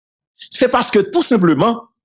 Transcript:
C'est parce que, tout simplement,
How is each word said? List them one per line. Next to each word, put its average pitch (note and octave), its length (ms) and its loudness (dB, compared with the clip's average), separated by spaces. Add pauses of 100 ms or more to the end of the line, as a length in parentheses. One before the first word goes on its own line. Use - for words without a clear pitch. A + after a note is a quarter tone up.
(480)
C'est - 200 0
parce B3 220 -2
que, G#3+ 80 2
tout B3 240 0
simplement, F#3 680 0 (140)